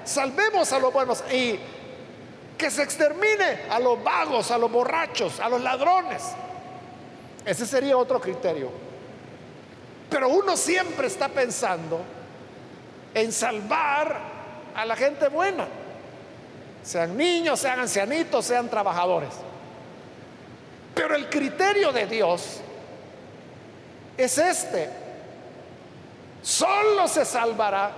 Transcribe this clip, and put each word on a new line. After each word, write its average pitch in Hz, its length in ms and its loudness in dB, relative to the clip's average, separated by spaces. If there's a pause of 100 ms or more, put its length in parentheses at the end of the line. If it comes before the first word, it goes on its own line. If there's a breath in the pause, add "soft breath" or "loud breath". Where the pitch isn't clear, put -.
Salvemos 320 680 2
a 269 60 4
los 254 140 4
buenos 254 400 2
y 247 260 2 (1000)
que 302 120 0
se 294 120 0
extermine 339 880 4
a 220 80 2
los 240 260 4
vagos, 311 460 2
a 240 80 4
los 233 120 4
borrachos, 240 720 2
a 214 80 0
los 240 140 2
ladrones". 339 600 4 (1200)
Ese 208 220 -2
sería 262 300 4
otro 254 240 4
criterio. 147 500 -2 (1400)
Pero 262 180 2
uno 370 280 4
siempre 339 500 0
está 269 220 -2
pensando 185 720 0 (1120)
en 226 180 2
salvar 285 880 0 (560)
a 214 80 -2
la 226 100 0
gente 285 340 2
buena, 330 380 2 (1160)
sean 170 340 -2
niños, 330 440 2
sean 254 200 0
ancianitos, 240 640 0
sean 240 240 2
trabajadores. 180 640 2 (1600)
Pero 311 220 2
el 285 140 -4
criterio 311 640 4
de 220 140 2
Dios 180 520 0 (1600)
es 254 180 2
este: 285 540 2 (1500)
solo 392 680 4
se 285 160 4
salvará 214 720 2